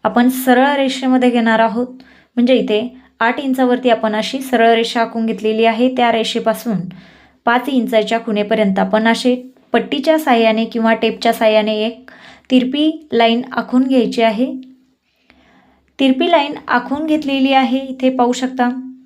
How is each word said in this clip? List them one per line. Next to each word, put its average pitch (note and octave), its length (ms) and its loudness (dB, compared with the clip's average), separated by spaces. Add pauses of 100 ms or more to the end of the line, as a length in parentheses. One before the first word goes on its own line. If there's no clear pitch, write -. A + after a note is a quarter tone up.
आपण A#3+ 260 2
सरळ C4 460 2
रेषेमध्ये C4 560 0
घेणार A3+ 280 0
आहोत. A3+ 280 0 (480)
म्हणजे A#3+ 200 2
इथे A3 420 -2 (240)
आठ B3 200 0
इंचावरती B3+ 500 0
आपण A3 240 0
अशी A3 260 -4
सरळ A#3 300 2
रेषा A#3 320 0
आखून A3+ 240 -4
घेतलेली A3 380 -2
आहे. A#3 320 2
त्या A#3+ 160 2
रेषेपासून A3+ 640 -2 (680)
पाच B3 240 2
इंचाच्या A3+ 560 0
खुणेपर्यंत G#3 540 0
आपण G#3+ 280 0
असे B3 480 0 (180)
पट्टीच्या C#4+ 460 0
साहाय्याने A3+ 460 2
किंवा A3+ 300 0
टेपच्या A3+ 380 0
साहाय्याने G#3+ 440 2
एक A3 340 -6 (400)
तिरपी D4 600 0
लाईन A#3 300 2 (100)
आखून B3 300 0
घ्यायची B3 400 0
आहे. A3+ 320 0 (1500)
तिरपी C4+ 300 2
लाईन D4 240 0 (140)
आखून C4 380 -2
घेतलेली C#4 460 0
आहे, C4 260 2
इथे C4 380 -2
पाहू B3 160 2
शकता. B3+ 600 -4 (140)